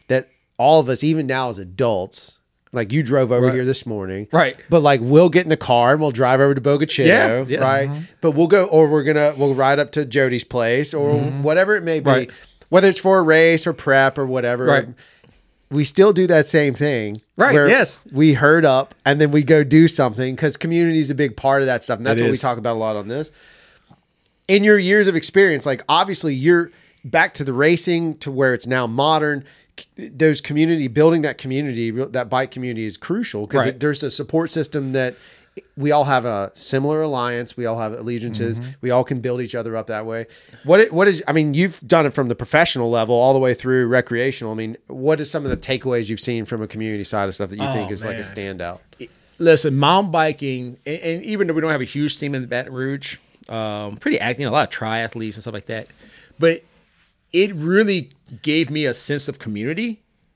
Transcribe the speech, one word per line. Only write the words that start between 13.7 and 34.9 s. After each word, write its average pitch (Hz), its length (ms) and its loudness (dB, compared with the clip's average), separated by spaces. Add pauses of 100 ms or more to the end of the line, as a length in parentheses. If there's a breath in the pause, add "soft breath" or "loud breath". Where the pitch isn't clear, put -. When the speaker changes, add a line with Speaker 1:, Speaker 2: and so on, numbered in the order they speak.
Speaker 1:
prep 135 440 2
or 139 80 -4
whatever. 123 380 -2
Speaker 2:
Right. 139 240 2 (840 soft breath)
Speaker 1:
We 147 140 0
still 190 300 4
do 185 140 2
that 156 200 4
same 147 260 2
thing. 117 440 -4 (180)
Speaker 2:
Right, 254 180 2
Speaker 1:
where 147 140 6
Speaker 2:
yes. 240 320 2 (140)
Speaker 1:
we 147 220 6
herd 147 280 4
up 135 320 2 (100)
and 143 140 2
then 151 120 4
we 151 120 4
go 151 220 4
do 156 240 6
something 127 480 -2
'cause 147 180 -2
community 165 440 0
is 143 100 -2
a 143 60 -4
big 131 200 -2
part 135 260 0
of 135 40 0
that 123 180 -2
stuff. 120 140 -4
And 117 80 -8
that's 117 160 2
Speaker 2:
It - 20 2
Speaker 1:
what 120 60 2
we 131 60 0
Speaker 2:
is. 127 60 -2
Speaker 1:
talk 123 160 -2
about 117 200 -4
a - 20 -4
lot 110 160 -4
on 101 140 -10
this. 147 220 -8 (1160 soft breath)
In 202 160 4
your 208 160 6
years 196 300 2
of 170 80 2
experience, 175 480 2
like, 131 240 -4
obviously 170 440 0
you're 170 380 2 (320 soft breath)
back 160 300 0
to 151 100 -6
the 135 80 -6
racing 165 680 0
to 143 120 -12
where 131 220 0
it's 117 140 -6
now 127 200 -2
modern. 147 560 0 (540 soft breath)
C-, - 120 -14
those 151 300 0
community, 156 480 0
building 156 360 2
that 156 140 -4
community, 131 540 -6
real-, 123 180 -6
that 123 200 -6
bike 131 220 -2
community 123 340 -8
is 104 100 -10
crucial 170 520 -8
'cause 135 180 0
Speaker 2:
Right. - 100 0
Speaker 1:
it, 120 60 -16
there's 147 200 -2
a 139 80 -6
support 160 400 -4
system 139 440 -6